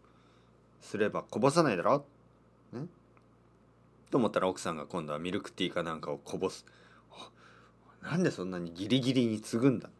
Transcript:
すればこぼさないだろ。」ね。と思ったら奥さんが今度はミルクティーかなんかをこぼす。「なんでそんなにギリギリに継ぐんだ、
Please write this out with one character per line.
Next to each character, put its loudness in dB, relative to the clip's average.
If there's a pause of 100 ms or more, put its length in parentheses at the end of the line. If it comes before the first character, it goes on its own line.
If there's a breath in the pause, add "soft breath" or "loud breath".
(800 soft breath)
す -10
れ 2
ば -4
こ -6
ぼ 4
さ 6
な 2
い 0
だ -2
ろ。」 2 (680)
ね。 -10 (1300)
と 4
思 4
っ -10
た 0
ら 2
奥 -2
さ -4
ん -6
が -8
今 -6
度 -6
は -2
ミ -6
ル -2
ク -12
テ -6
ィ 0
ー -8
か -2
な -4
ん -10
か -6
を -6
こ -10
ぼ -2
す。 -14 (1400 loud breath)
「な -4
ん 2
で 4
そ -4
ん -4
な -4
に -6
ギ -6
リ 4
ギ 2
リ 6
に 0
継 -2
ぐ 6
ん 0
だ、 -10 (100)